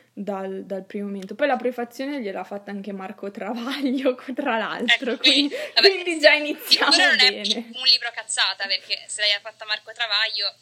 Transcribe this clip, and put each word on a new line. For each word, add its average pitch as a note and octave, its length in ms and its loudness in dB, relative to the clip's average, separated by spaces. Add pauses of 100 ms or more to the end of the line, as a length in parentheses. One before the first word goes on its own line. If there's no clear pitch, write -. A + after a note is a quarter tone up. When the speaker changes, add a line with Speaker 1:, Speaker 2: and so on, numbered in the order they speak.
(120)
Speaker 1:
dal, F#3+ 520 -6
dal F#3+ 200 -8
primo G3+ 220 -8
momento. G3 300 -8
Poi D4 100 2
la B3+ 100 2
prefazione B3 640 -4
gliel'ha G3 220 -6
fatta G3+ 300 -10
anche G3 200 -8
Marco G3 380 -10
Travaglio, B3+ 840 -2 (100)
<laughs> C4 80 -8
tra B3+ 240 -2
l'altro, A3 540 0
Speaker 2:
Ecco, - 100 -4
quindi, C#4 260 4
Speaker 1:
quindi, - 260 -8
Speaker 2:
vabbè, - 140 6 (140)
Speaker 1:
quindi E4+ 180 -2
già D4 120 8
iniziamo D4 600 2
Speaker 2:
sicuro F4 180 6
non C#4 100 4
è B3+ 100 8
Speaker 1:
bene. G#3+ 440 -4
Speaker 2:
un B3+ 100 -10
libro B3 280 2
cazzata, G3+ 540 -2
perché G3 400 -6
se - 140 -10
l'hai G#3 100 2 (100)
fatta A3 240 -16
Marco G#3+ 280 -6
Travaglio G#3+ 680 -2